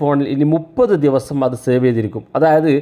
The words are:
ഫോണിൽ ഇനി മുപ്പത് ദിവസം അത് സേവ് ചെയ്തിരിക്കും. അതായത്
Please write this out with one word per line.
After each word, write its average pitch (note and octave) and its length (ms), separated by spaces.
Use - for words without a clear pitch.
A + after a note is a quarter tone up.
ഫോണിൽ C#3+ 340
ഇനി D3 200
മുപ്പത് G3 420
ദിവസം C3+ 420
അത് B2+ 80
സേവ് B2+ 180
ചെയ്തിരിക്കും. A2+ 400
അതായത് D#3 460